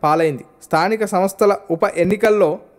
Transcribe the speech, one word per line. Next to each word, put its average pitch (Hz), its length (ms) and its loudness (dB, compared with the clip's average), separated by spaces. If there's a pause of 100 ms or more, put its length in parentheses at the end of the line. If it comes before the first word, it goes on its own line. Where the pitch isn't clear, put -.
పాలైంది. 156 420 0 (180)
స్థానిక 208 420 -2
సంస్థల 196 520 0 (140)
ఉప 165 100 -2 (160)
ఎన్నికల్లో 196 640 2 (200)